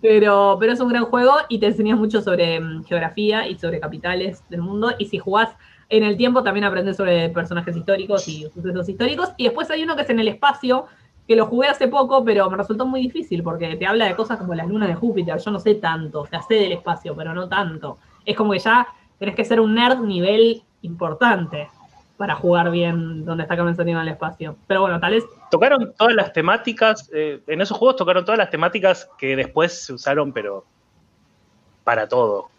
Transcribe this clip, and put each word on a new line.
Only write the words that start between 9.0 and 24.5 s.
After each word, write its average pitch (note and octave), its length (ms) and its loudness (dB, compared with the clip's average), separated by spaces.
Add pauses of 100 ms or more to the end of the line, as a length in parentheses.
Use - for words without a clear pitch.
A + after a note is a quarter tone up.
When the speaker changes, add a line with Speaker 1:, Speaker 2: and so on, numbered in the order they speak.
Speaker 1:
Y B3+ 60 -4
después A#3+ 280 0
hay D#4 100 -4
uno D#4+ 140 -4
que C#4+ 60 -4
es - 80 -4
en A3+ 100 2
el A3 80 2
espacio, B3+ 580 0 (400)
que A3+ 80 6
lo G#3+ 120 4
jugué A#3+ 220 0
hace C#4+ 200 2
poco, C4 360 2
pero G3+ 240 4
me F#3+ 80 -4
resultó G#3+ 300 -2
muy C4 140 -2
difícil B3 420 -4
porque E3 320 -6
te F3+ 120 -4
habla A3 180 2
de F#3 100 0
cosas A3 240 -4
como F3+ 160 -6
las E3 140 -6
lunas G#3 200 0
de E3+ 60 0
Júpiter. F3 440 -2
Yo G#3+ 120 -6
no G3+ 80 -2
sé G#3 180 2
tanto, D#3+ 440 -4
o C#3+ 60 -10
sea, D#3+ 160 -10
sé - 120 -2
del G3 180 2
espacio, E3+ 440 -6
pero D#3+ 180 -10
no F3+ 140 -8
tanto. E3 500 -6 (260)
Es G#3 120 -2
como G#3 160 2
que F#3 80 0
ya A#3+ 260 4 (320)
tenés G3 160 -4
que A3+ 100 -2
ser A3+ 160 2
un A3 140 4
nerd B3 260 4
nivel G#3+ 640 2 (200)
importante, E3+ 840 -2 (500)
para A3+ 160 -4
jugar F3 360 2
bien E3 540 -4
donde E3 200 -6
está E3+ 120 -4
Carmen F3 180 0
Sandino E3+ 260 -2
en D#3+ 80 -4
el D#3 40 -6
espacio. D#3+ 440 -10 (100)